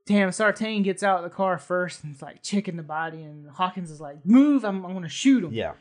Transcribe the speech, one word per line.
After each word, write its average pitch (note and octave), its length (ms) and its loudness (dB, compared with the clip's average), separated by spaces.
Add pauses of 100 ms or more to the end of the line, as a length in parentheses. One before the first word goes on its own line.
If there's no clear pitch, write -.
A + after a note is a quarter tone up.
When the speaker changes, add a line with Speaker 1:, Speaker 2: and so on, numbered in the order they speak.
Speaker 1:
damn, G3+ 260 2
Sartain G#3+ 520 0
gets F#3 200 -2
out F#3+ 140 4
of F3 60 -4
the F3 120 -10
car F#3+ 220 0
first F3+ 460 -4
and D3+ 100 -12
it's C3+ 80 -16
like C#3+ 200 -16
checking G3 360 -4
the E3 60 -10
body, D#3+ 400 -6
and D3+ 260 -18
Hawkins F3+ 420 -4
is D3+ 100 -16
like, C#3+ 240 -14
"Move, C4+ 380 6
I'm, G3 220 -4
I'm F3+ 80 -8
gonna F3+ 160 -8
shoot B3+ 340 4
him. D#3 100 -8
Speaker 2:
Yeah. F#2+ 280 -4